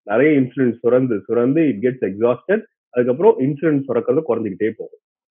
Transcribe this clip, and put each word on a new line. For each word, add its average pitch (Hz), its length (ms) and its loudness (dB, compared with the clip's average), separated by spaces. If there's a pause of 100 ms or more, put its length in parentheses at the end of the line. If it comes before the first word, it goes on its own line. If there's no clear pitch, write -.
நிறைய 120 260 2
insulin 131 420 0
சுரந்து 120 460 0
சுரந்து 123 460 0
it 110 140 -2
gets 123 220 -4
exhausted. 113 580 -2 (340)
அதுக்கப்புறம் 127 440 2
insulin 139 460 0
சுரக்கிறது 123 420 -2
குறைஞ்சிக்கிட்டே 110 500 -2
போகும். - 260 -18 (280)